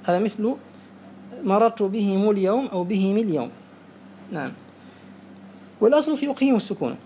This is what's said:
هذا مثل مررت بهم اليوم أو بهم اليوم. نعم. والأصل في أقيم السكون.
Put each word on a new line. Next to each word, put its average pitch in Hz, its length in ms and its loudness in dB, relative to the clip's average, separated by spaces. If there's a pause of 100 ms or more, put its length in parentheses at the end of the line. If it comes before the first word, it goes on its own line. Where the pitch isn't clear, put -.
هذا 180 160 0
مثل 214 360 -2 (880)
مررت 220 400 2
بهم 202 460 0
اليوم 208 360 2
أو 185 180 -4
بهم 190 340 0
اليوم. 165 320 -2 (800)
نعم. 143 200 -8 (1300)
والأصل 294 360 2
في 285 120 -4
أقيم 269 260 2
السكون. 196 400 -2 (100)